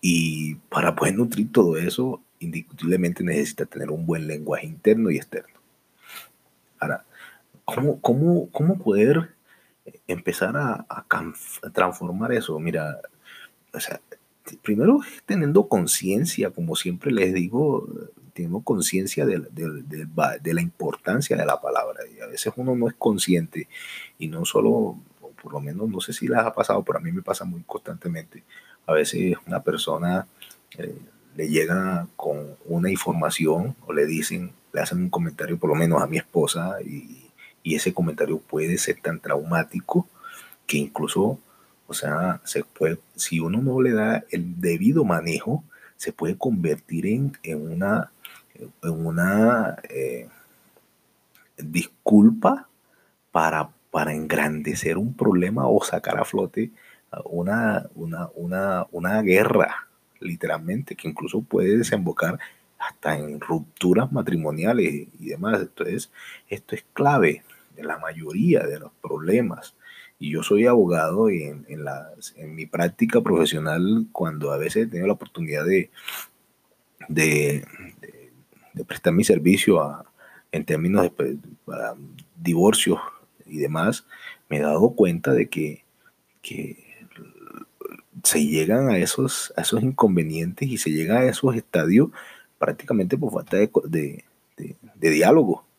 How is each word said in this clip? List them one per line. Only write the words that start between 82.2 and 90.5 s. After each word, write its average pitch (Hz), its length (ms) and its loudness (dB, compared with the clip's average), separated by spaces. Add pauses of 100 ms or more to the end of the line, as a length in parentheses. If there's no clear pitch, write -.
divorcios 87 600 4 (460)
y 78 120 -12
demás, 78 480 0 (440)
me 76 80 -2
he 71 40 0
dado 80 300 4
cuenta 87 420 2
de - 160 2
que, 76 340 -6 (580)
que - 440 -12 (1400)
se 76 220 4
llegan 85 440 2
a 104 80 4
esos, - 580 -2
a - 60 -2
esos 107 220 2
inconvenientes 90 840 2